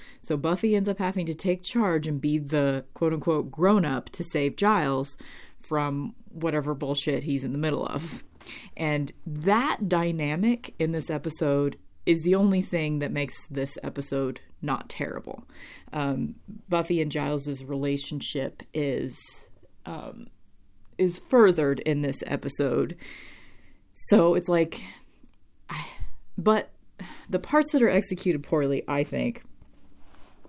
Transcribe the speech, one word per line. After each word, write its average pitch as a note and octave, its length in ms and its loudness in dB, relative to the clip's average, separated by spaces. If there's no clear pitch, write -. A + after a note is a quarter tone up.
So D3+ 160 -2
Buffy F3+ 380 2
ends G3 120 2
up G3+ 120 0
having F#3 260 0
to D#3+ 80 -2
take F3+ 300 0
charge F3 440 2
and D3 140 0
be D3 160 2
the C#3 560 0
quote-unquote D#3+ 580 0
grown-up D#3+ 600 2
to - 120 -8
save C#3+ 320 0
Giles C#3+ 600 2
from C#3+ 580 -2
whatever D3+ 460 -2
bullshit C#3 480 -2
he's C#3 200 -2
in C3+ 80 -4
the C#3 60 -4
middle D3+ 280 0
of. - 380 -6
And D3 340 0
that G3 640 0
dynamic E3+ 880 0
in D#3+ 140 0
this D#3+ 180 -4
episode C#3+ 680 0
is E3 180 6
the F3+ 120 6
only G3 260 4
thing D#3 380 0
that C#3+ 120 -2
makes C#3+ 240 -2
this C#3 340 -4
episode C#3 560 -2
not D3 280 -4
terrible. - 580 -8
Um, C#3 420 -2
Buffy E3+ 320 0
and D#3 100 -2
Giles's C#3+ 520 -2
relationship C#3 1000 -4
is, C3+ 460 -2
um, A#2+ 420 -10
is F3+ 320 2
furthered F3 520 8
in D3 200 2
this C#3+ 260 -2
episode. C#3 680 0
So F3 420 6
it's F3 140 0
like, E3 340 2
I, D#3 160 -8
but G#3 340 4
the F3+ 100 0
parts D4+ 320 2
that C#4 100 4
are A#3 80 8
executed F3 540 2
poorly, C#3+ 440 2
I C#3+ 160 0
think, B2 400 -4